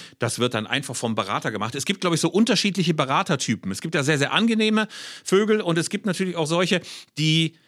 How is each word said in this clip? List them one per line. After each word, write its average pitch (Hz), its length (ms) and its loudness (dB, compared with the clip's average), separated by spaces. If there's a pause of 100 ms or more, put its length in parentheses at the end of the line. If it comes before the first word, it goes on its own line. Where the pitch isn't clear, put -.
(180)
das 120 200 -2
wird 123 160 0
dann 107 120 -2
einfach 127 300 -4
vom 113 180 -2
Berater 113 360 -2
gemacht. 107 240 -4
Es 139 100 -4
gibt, 196 160 -4
glaub 175 140 2
ich, 156 80 0
so 165 80 2
unterschiedliche 190 640 2
Beratertypen. 143 760 0
Es 95 120 -6
gibt 165 120 -8
ja 160 80 2
sehr, 147 140 2
sehr 135 160 0
angenehme 214 560 2 (360)
Vögel 214 360 4
und 170 160 0
es 165 140 0
gibt - 160 -4
natürlich 185 300 -2
auch 160 100 0
solche, 170 340 0 (380)
die, 156 380 2 (120)